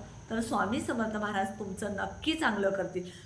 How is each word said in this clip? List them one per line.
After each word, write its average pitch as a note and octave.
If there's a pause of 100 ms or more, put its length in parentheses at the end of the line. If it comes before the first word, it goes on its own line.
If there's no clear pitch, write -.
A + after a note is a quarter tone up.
(300)
तर A3+
स्वामी G#3+
समर्थ A3
महाराज G#3 (120)
तुमचं G3+
नक्की G3
चांगलं G#3
करतील. F3+ (240)